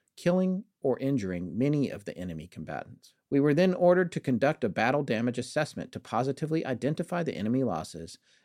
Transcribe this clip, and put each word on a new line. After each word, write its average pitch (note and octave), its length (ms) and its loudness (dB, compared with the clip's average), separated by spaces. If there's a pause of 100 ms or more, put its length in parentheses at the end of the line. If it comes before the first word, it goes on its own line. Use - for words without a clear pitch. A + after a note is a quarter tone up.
(180)
killing F#3 480 0 (160)
or B2+ 180 2
injuring F#2 580 -2
many C#3+ 320 2
of - 160 -10
the - 120 -10
enemy E2+ 300 -8
combatants. - 640 -12 (160)
We C#3+ 100 4
were D3 140 4
then F3+ 200 4
ordered F3+ 380 4
to - 80 -6
conduct C3 460 2
a G#2+ 40 0
battle B2+ 340 2
damage B2 340 0
assessment - 560 -4
to - 80 -10
positively C#3 640 -2
identify D#3 580 -2
the C#3 120 -4
enemy A#2 280 0
losses E2 540 -6 (280)